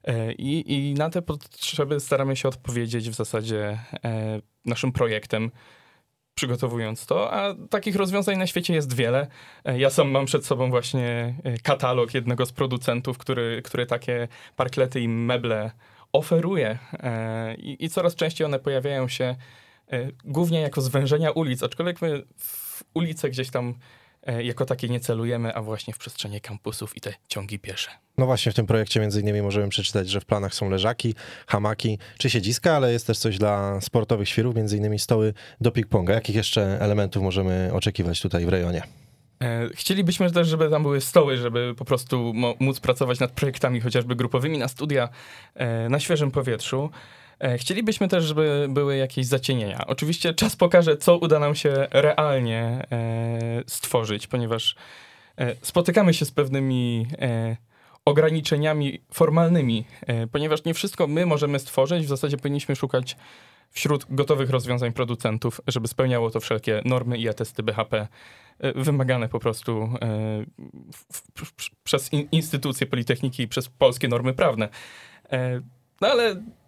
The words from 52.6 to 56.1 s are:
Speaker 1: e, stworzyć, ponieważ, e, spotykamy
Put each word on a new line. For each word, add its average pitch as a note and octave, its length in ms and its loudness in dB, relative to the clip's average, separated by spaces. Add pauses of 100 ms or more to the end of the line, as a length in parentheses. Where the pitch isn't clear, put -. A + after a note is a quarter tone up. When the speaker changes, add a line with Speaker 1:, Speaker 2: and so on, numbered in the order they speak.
Speaker 1:
e, A#2 760 -2
stworzyć, G#2+ 600 -2
ponieważ, A#2 480 -2 (640)
e, B2 240 -2
spotykamy F3 520 4